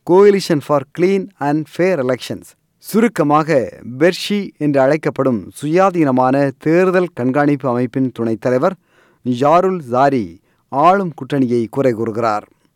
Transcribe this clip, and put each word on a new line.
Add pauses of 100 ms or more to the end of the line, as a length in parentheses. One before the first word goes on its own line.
Coalition
for (180)
Clean (100)
and (120)
Fair
Elections, (360)
சுருக்கமாக (280)
Bercy
என்று
அழைக்கப்படும் (100)
சுயாதீனமான
தேர்தல்
கண்காணிப்பு
அமைப்பின்
துணைத்
தலைவர் (460)
யாருல்
Zari (280)
ஆளும்
கூட்டணியை
குறை
கூறுகிறார். (280)